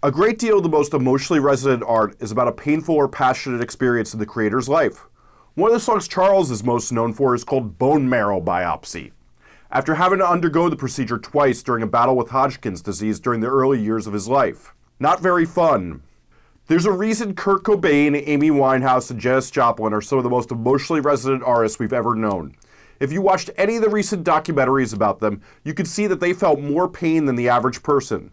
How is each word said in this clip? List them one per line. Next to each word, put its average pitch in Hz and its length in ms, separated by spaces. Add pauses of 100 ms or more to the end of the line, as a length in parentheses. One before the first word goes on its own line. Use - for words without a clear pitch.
A 143 80
great 214 260
deal 214 200
of 175 40
the 170 60
most 151 260
emotionally 135 460
resonant 135 440
art 110 360
is 113 100
about 120 160
a 120 60
painful 156 420
or 143 140
passionate 127 520
experience 120 540
in 110 60
the 107 60
creator's 117 420
life. 143 400 (460)
One 202 160
of 233 40
the 220 60
songs 208 260
Charles 190 460
is 107 100
most 120 300
known 117 200
for 127 220
is 120 80
called 120 340
Bone 139 320
Marrow 104 320
Biopsy. 85 680 (580)
After 147 280
having 185 240
to 180 100
undergo 170 380
the 156 80
procedure 123 420
twice 135 420
during 120 220
a 110 60
battle 120 260
with 120 140
Hodgkin's 127 540
disease 104 360
during 120 220
the 113 80
early 135 320
years 110 260
of 107 60
his 101 160
life. 123 460 (260)
Not 170 200
very 175 240
fun. 127 580 (680)
There's 170 180
a 208 60
reason 214 420
Kurt 190 300
Cobain, 147 640
Amy 151 220
Winehouse, 131 600
and 120 80
Janis 127 320
Joplin 113 420
are 107 80
some 131 180
of 123 60
the 127 60
most 123 220
emotionally 131 480
resonant 131 420
artists 117 380
we've 113 120
ever 117 220
known. 98 400 (460)
If 135 120
you 180 80
watched 185 360
any 202 200
of 226 60
the 214 80
recent 202 340
documentaries 139 680
about 101 240
them, 104 240 (220)
you 151 100
could 175 140
see 208 180
that 185 140
they 175 120
felt 175 280
more 147 280
pain 160 380
than 131 80
the 120 140
average 120 340
person. 131 500